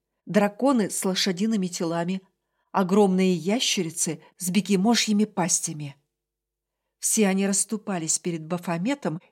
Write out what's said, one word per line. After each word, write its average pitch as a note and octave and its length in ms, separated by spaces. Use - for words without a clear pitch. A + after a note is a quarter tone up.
драконы G#3 640
с - 140
лошадиными F#3+ 640
телами, F3 520
огромные F#3+ 640
ящерицы E3 840
с F3+ 120
бегеможьими G#3 720
пастями. E3 720
Все - 300
они F#3+ 180
расступались G3 720
перед E3 260
Бафометом F3 760